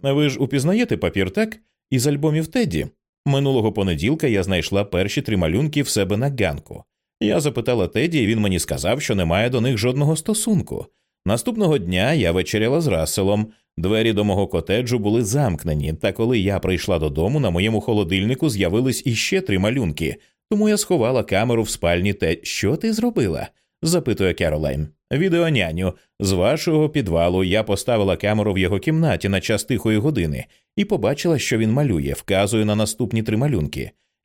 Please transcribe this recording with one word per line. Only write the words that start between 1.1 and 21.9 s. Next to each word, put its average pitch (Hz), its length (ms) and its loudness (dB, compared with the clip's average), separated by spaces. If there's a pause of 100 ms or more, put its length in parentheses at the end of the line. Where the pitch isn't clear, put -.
так? 220 260 -2 (340)
Із 131 160 2
альбомів 151 400 0
Тедді. 143 400 -2 (380)
Минулого 135 460 2
понеділка 98 560 0
я 98 160 2
знайшла 98 400 0
перші 95 380 -2
три 107 160 -2
малюнки 131 440 0
в - 80 -2
себе 101 280 0
на 135 220 -2
ганку. 78 440 -4 (380)
Я 202 180 2
запитала 120 480 0
Тедді, 151 360 0
і 95 40 2
він 113 120 2
мені 95 200 0
сказав, 92 420 -2
що 120 140 -2
не 92 100 0
має 98 240 2
до 123 120 0
них 123 160 0
жодного 139 380 0
стосунку. 208 680 -2 (400)
Наступного 156 520 0
дня 92 360 0
я 95 180 2
вечеряла 110 500 0
з 156 60 -2
Расселом. 101 600 0 (300)
Двері 110 360 2
до 104 100 2
мого 98 240 2
котеджу 110 520 -2
були 107 240 0
замкнені, 82 680 -2
та 95 180 -2
коли 113 280 0
я 95 200 0
прийшла 87 400 -2
додому, 80 400 0
на 120 100 0
моєму 101 320 0
холодильнику 104 680 0
з'явились 107 560 0
іще 139 360 -2
три 101 180 0
малюнки, 95 560 -2 (360)
тому 214 180 2
я 208 80 2
сховала 127 460 2
камеру 113 400 2
в - 60 -4
спальні 87 440 0